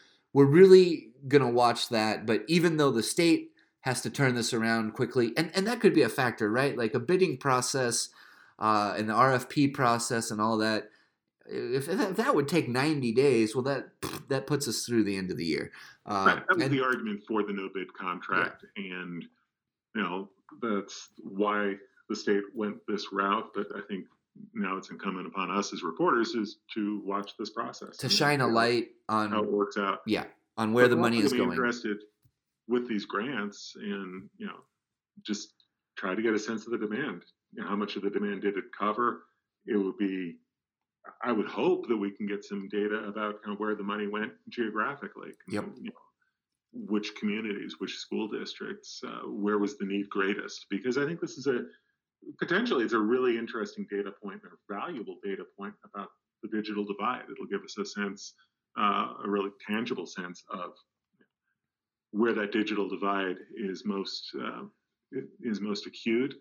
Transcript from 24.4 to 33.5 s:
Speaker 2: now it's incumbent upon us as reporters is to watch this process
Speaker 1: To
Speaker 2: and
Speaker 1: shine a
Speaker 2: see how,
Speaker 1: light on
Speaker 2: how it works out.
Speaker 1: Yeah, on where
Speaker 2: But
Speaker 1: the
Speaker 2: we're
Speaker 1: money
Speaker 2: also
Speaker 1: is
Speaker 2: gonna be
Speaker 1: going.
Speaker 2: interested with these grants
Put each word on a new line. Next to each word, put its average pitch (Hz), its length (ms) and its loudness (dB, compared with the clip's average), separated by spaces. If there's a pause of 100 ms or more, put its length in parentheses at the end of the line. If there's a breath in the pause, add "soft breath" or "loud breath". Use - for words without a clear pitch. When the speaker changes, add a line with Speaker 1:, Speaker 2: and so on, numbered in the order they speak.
Speaker 2:
now 95 240 -2
it's - 140 -10
incumbent 92 340 -6
upon 90 240 -6
us 98 240 0
as - 80 -6
reporters 143 540 2
is 104 220 -4 (180)
to 104 280 -2
watch 98 360 -6
this 104 100 -8
process - 480 -10
Speaker 1:
To - 80 -8
Speaker 2:
and - 80 2
Speaker 1:
shine 147 280 2
a 123 40 4
Speaker 2:
see 117 40 2
how, 113 60 4
Speaker 1:
light 117 320 4 (220)
on 107 220 2
Speaker 2:
how 107 100 2
it 104 100 -2
works 101 260 0
out. 98 280 -2
Speaker 1:
Yeah, 95 200 0 (360)
on 110 120 2
where 123 120 10
Speaker 2:
But 120 60 6
Speaker 1:
the 117 60 6
Speaker 2:
we're 117 40 4
Speaker 1:
money 117 160 4
Speaker 2:
also 104 80 4
Speaker 1:
is 101 80 4
Speaker 2:
gonna 123 100 2
be 90 40 2
Speaker 1:
going. - 100 -2
Speaker 2:
interested 120 400 -2 (720)
with 120 200 0
these 104 180 -4
grants 104 720 -6